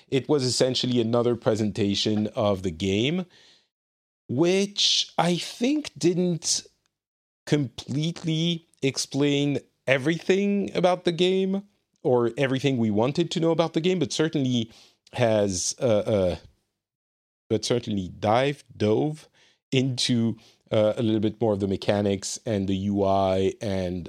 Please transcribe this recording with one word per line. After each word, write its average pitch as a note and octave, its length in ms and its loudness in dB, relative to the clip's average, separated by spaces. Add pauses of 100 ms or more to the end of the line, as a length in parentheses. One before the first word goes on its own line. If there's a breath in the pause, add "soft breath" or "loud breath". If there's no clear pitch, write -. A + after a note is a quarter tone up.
It C3+ 200 -2
was D3 160 2
essentially B2+ 560 0
another A#2 360 2
presentation G#2+ 1000 0
of G#2 280 0
the F#2+ 100 -2
game, G#2+ 520 0 (1040 soft breath)
which F#3+ 880 0
I E3+ 200 2
think C#4 600 -4
didn't F3 720 -2 (800)
completely D#3+ 1200 -4 (160)
explain C#3+ 760 0 (260)
everything F#3 880 0
about F3+ 300 0
the F3+ 80 0
game F#3+ 500 0 (400)
or A#2+ 340 2
everything C3+ 400 0
we A2+ 140 0
wanted C#3 400 0
to F3+ 100 -4
know E3 120 2
about E3 220 0
the E3+ 60 0
game, F#3 180 0
but C#3+ 140 -2
certainly C3+ 580 0 (420 loud breath)
has, G#2 680 0
uh, - 40 -4
uh, G2+ 520 2 (1120)
but A2 160 0
certainly G#2+ 440 -2 (100)
dive-, B2 460 2 (120)
dove B2 520 0 (420 soft breath)
into, A#2+ 680 0 (340 loud breath)
uh, G#2+ 260 2
a B2 60 -2
little A2 180 2
bit G#2 200 -2
more A2+ 120 2
of G2 80 0
the G2 80 0
mechanics G2+ 760 -2
and G2+ 200 -2
the G2 100 0
U G2 280 0
I F#2+ 560 2
and, F#2 480 -4